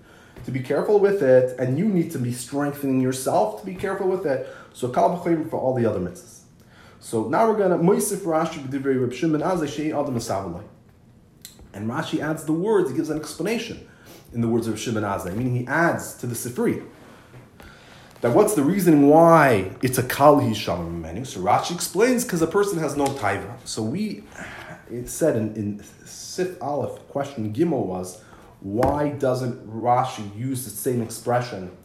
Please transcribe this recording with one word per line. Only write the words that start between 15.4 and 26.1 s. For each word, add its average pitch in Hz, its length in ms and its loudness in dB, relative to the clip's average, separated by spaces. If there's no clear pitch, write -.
he 123 120 -4
adds 143 480 0
to - 120 -12
the 123 80 -6
Sifri. - 480 -2
That 113 120 2
what's 202 200 6
the 147 100 2
reason 160 460 6
why 151 640 8
it's 123 160 0
a 123 60 2
Kal 143 360 6
Hisham 87 640 -2
menu? 82 240 -8
So 95 160 -10
Rashi 113 340 0
explains, 226 480 0
'cause 165 180 -2
a 160 60 2
person 202 320 0
has 143 160 -4
no 143 100 0
taiva. 104 600 -4
So - 180 -6
we, 180 400 -6
it 123 200 -10
said 151 260 2
in, 107 200 -2
in 104 260 -4
Sif - 560 -8